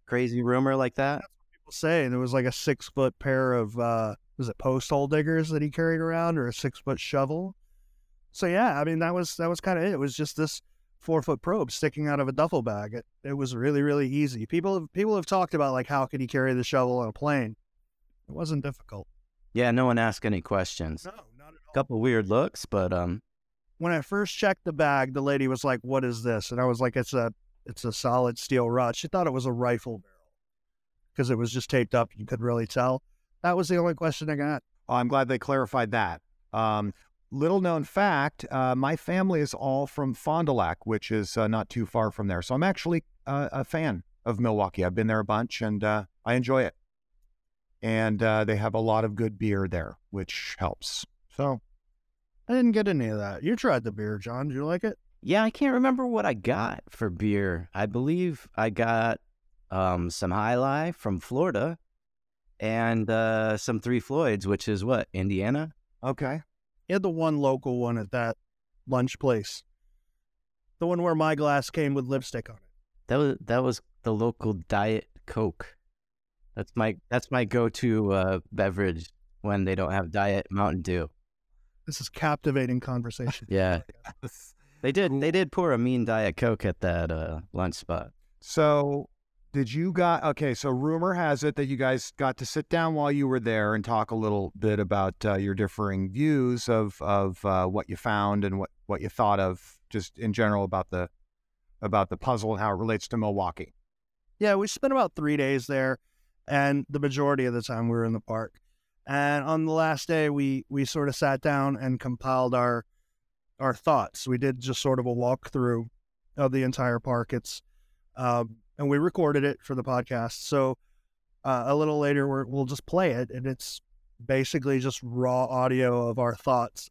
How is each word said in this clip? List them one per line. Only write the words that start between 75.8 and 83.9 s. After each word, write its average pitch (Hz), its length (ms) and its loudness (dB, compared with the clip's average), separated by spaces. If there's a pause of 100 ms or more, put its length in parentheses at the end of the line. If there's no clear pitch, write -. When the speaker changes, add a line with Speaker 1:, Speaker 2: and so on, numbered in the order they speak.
Speaker 1:
That's - 220 -8
my, 110 220 0 (120)
that's 123 220 -2
my 127 120 2
go-to, 110 680 2
uh, 95 260 2 (120)
beverage 95 580 0 (320)
when 101 240 0
they 95 80 2
don't 92 180 0
have 92 200 -2
Diet 101 400 0
Mountain 92 320 0
Dew. 87 260 -2 (760)
Speaker 2:
This - 160 -8
is - 80 -10
captivating 135 680 0
conversation. 120 680 -6
Speaker 1:
<laughs> - 20 -6
Yeah. 92 320 2 (400)